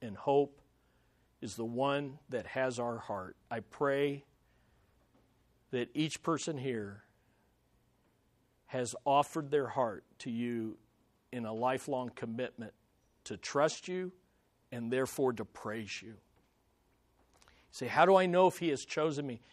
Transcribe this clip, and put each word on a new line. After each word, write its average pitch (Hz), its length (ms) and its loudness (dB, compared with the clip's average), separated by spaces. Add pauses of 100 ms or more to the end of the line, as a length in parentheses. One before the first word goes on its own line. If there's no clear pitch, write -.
and 104 160 -10
hope 143 440 2 (800)
is 120 140 -8
the 113 100 -4
one 139 540 -2 (100)
that 123 160 -4
has 131 320 -2
our 120 200 -2
heart. 101 380 -8 (140)
I 117 120 -6
pray 139 640 -2 (1500)
that 120 220 -2
each 156 300 -2
person 160 340 -2
here 110 460 -6 (1600)
has 120 280 -4 (100)
offered 143 460 2
their 143 160 4
heart 113 380 -2 (140)
to 127 120 -6
you 117 460 -4 (560)
in 117 120 -6
a 110 60 -4
lifelong 127 640 0
commitment 117 580 -8 (520)
to - 100 -8
trust - 540 2
you 185 240 -4 (580)
and 117 180 -6
therefore 127 440 2
to 107 100 -6
praise 107 580 -10
you. 113 120 -16 (1600)
Say, - 160 -6
"How 156 180 6
do 190 100 10
I 185 120 6
know 185 200 8
if 170 120 0
he 170 100 0
has 139 160 0
chosen 147 420 0
me?" 120 140 -8 (100)